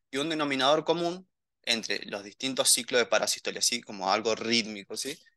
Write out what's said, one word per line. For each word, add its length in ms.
y 60
un 100
denominador 560
común 420
entre 440
los 180
distintos 440
ciclos 300
de 60
parasistolia, 540
así 200
como 320
algo 240
rítmico, 600
¿sí? 200